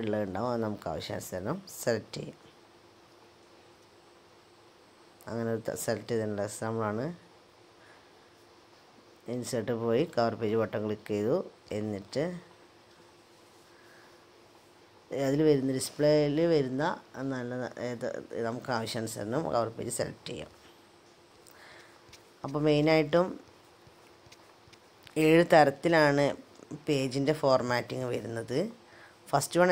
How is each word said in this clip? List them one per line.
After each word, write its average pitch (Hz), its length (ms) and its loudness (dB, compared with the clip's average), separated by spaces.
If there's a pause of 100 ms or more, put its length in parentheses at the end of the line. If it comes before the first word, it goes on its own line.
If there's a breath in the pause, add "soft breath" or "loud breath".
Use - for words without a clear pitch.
ഉള്ളതുണ്ടാവും, 104 480 -2
അത് 117 140 -2
നമുക്ക് 104 260 -8
ആവശ്യാനുസരണം 104 680 -8 (220)
select 110 380 -4
ചെയ്യാം. 147 200 -14 (3000)
അങ്ങനെ 113 280 -4
ഒരു 110 100 -10
ത-, - 200 -6
select 110 260 -4
ചെയ്തിട്ടുള്ള 107 380 -2
എക്സാമ്പിളാണ് 110 540 -4 (2250 loud breath)
ഇൻസേർട്ട് 120 460 -4 (100)
പോയി 117 200 4 (120)
കവർ 117 260 2
പേജ് 110 200 0
ബട്ടൺ 107 240 -2
ക്ലിക്ക് 107 280 -6
ചെയ്തു. 107 240 2 (340)
എന്നിട്ട് 107 520 -6 (3000 loud breath)
അതിൽ 139 120 2 (100)
വരുന്ന, 135 300 4
ഡിസ്പ്ലേയിൽ 147 580 2 (160)
വരുന്ന 135 300 0 (480)
നല്ല 123 220 -6 (340)
ഏത് 120 200 -6 (400)
നമുക്ക് 123 300 -6
ആവശ്യാനുസരണം 113 640 -6 (140)
കവർ 113 220 0
പേജ് - 200 -8
സെലക്ട് - 320 -8
ചെയ്യാം. - 220 -12 (1900 loud breath)
അപ്പോൾ 143 260 -4
മെയിനായിട്ടും 156 580 4 (2000)
ഏഴ് 160 180 8 (100)
തരത്തിലാണ് 147 720 6 (600)
പേജിൻ്റെ 135 540 0
ഫോർമാറ്റിംഗ് 127 720 0
വരുന്നത്. 117 440 -6 (760 loud breath)
ഫസ്റ്റ് 143 280 0
വൺ 180 120 6